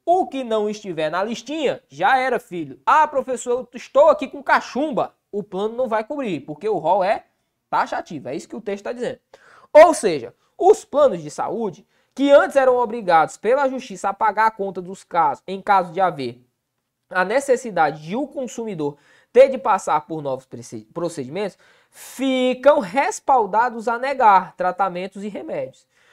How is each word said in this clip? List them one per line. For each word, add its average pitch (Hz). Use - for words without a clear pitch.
O 359
que 269
não 220
estiver 175
na 175
listinha, 240
já 190
era, 254
filho. 156
Ah, 294
professor, 254
eu 247
estou 277
aqui 285
com 277
cachumba. 254
O 196
plano 214
não 254
vai 220
cobrir, 226
porque 156
o 208
rol 175
é 208
taxativo. 180
É 127
isso 185
que -
o 233
texto 202
tá 233
dizendo. 226
Ou 311
seja, 156
os -
planos 247
de 147
saúde, 190
que 277
antes 302
eram 262
obrigados 208
pela 269
justiça 220
a 196
pagar 214
a 220
conta 196
dos 180
casos, 156
em 190
caso 185
de 170
haver 143
a 185
necessidade 196
de 165
o 285
consumidor 214
ter 262
de 262
passar 190
por 160
novos 135
prece-, 117
procedimentos, 165
ficam 254
respaldados 233
a 233
negar 233
tratamentos 180
e 214
remédios. 180